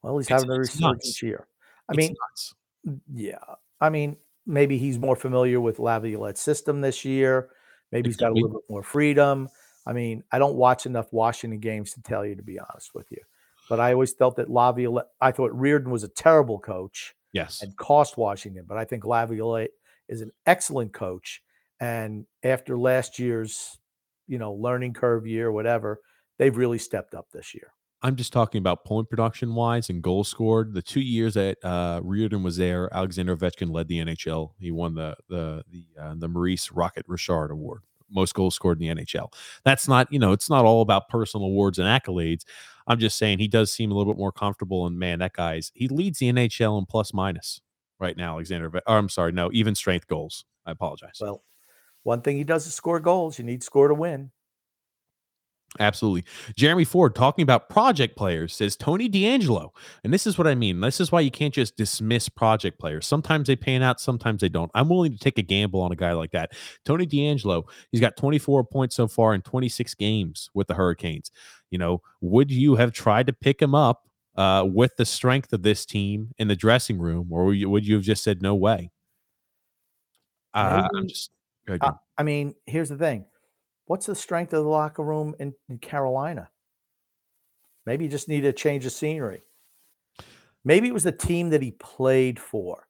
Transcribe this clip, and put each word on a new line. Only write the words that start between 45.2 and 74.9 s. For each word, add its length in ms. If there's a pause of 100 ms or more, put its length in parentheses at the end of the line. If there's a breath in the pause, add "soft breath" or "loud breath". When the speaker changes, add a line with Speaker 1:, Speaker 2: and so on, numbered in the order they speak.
Speaker 2:
guy's, 420
he 140
leads 320
the 80
N 100
H 220
L 180
in 80
plus 260
minus 480 (380)
right 180
now, 180
Alexander 360
Ve-, 160
or 100
I'm 120
sorry, 240
no, 200
even 220
strength 320
goals. 380 (200)
I 60
apologize. 500
Speaker 1:
Well, 220 (600 soft breath)
one 180
thing 140
he 80
does 220
is 80
score 260
goals. 380
You 60
need 200
score 240
to 60
win. 360 (1500)
Speaker 2:
Absolutely. 440 (320 loud breath)
Jeremy 280
Ford 300
talking 280
about 260
project 480
players 380
says 200
Tony 340
DeAngelo. 600 (340 loud breath)
And 120
this 120
is 120
what 80
I 80
mean. 260
This 180
is 140
why 80
you 100
can't 220
just 240
dismiss 500
project 520
players. 280
Sometimes 420
they 80
pan 260
out, 180
sometimes 400
they 80
don't. 260
I'm 140
willing 240
to 60
take 180
a 60
gamble 400
on 100
a 40
guy 160
like 180
that. 220 (340 loud breath)
Tony 200
DeAngelo, 580 (280 loud breath)
he's 80
got 160
twenty-four 480
points 300
so 140
far 260
in 80
twenty-six 520
games 600
with 140
the 60
Hurricanes. 560 (400 loud breath)
You 60
know, 240 (220 soft breath)
would 280
you 260
have 160
tried 340
to 80
pick 260
him 140
up, 340 (280)
uh, 300
with 300